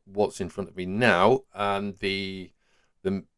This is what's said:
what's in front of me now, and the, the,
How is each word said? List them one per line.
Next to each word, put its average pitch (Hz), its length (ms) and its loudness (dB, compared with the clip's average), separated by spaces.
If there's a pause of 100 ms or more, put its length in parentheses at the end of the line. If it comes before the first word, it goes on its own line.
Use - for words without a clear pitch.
what's 98 340 -2
in 90 100 -6
front 98 200 -10
of - 80 -16
me 92 80 -6
now, 113 560 4 (120)
and 101 440 -4
the, 95 540 -6 (520)
the, 190 220 -2 (120)